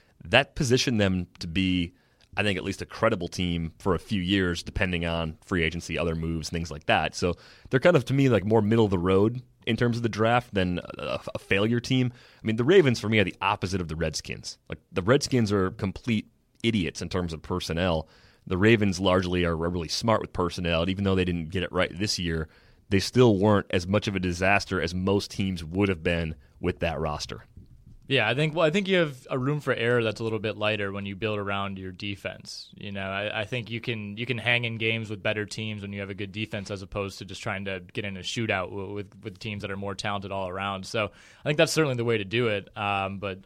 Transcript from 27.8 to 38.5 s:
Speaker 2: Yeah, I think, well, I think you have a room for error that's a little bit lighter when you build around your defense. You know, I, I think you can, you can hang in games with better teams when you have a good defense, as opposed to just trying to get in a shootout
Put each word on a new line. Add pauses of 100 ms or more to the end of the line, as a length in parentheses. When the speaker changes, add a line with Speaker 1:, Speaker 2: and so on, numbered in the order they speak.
Speaker 2:
Yeah,
I
think,
well,
I
think
you
have
a
room
for
error
that's
a
little
bit
lighter
when
you
build
around
your
defense.
You
know,
I,
I
think
you
can,
you
can
hang
in
games
with
better
teams
when
you
have
a
good
defense,
as
opposed
to
just
trying
to
get
in
a
shootout